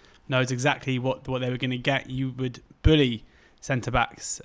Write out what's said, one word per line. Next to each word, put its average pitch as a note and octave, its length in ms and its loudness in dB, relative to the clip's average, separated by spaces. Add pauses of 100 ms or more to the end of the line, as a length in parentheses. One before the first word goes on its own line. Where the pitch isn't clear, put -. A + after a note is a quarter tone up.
(280)
knows B2+ 240 2
exactly C3 460 0
what, B2+ 300 -4
what B2+ 120 -2
they B2+ 100 -2
were B2+ 60 -4
gonna B2+ 200 -2
get. C3+ 320 -2
You C3 300 -4
would B2+ 240 -6 (200)
bully C#3 420 4 (360)
centre-backs, - 840 -2